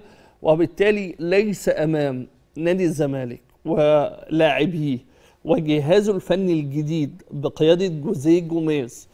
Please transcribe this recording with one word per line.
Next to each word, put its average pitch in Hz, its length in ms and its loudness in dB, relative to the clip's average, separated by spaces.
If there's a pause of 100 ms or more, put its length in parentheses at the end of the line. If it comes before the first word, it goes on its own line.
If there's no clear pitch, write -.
(420)
وبالتالي 185 760 2
ليس 190 560 0
أمام 143 520 -2 (300)
نادي 180 280 0
الزمالك 139 560 -2 (240)
ولاعبيه 151 1300 0 (460)
وجهازه 160 680 2
الفني 185 400 -2
الجديد 151 800 -4
بقيادة 156 560 0
جوزيه 160 540 0
جوميز، 156 720 -4